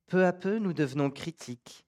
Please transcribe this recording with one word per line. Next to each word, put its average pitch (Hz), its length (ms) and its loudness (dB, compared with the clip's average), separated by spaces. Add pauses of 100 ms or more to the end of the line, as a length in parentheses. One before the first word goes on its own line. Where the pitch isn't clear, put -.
Peu 185 180 4
à 180 80 4
peu, 190 240 -2
nous 190 160 -2
devenons 139 380 0
critiques. - 760 -12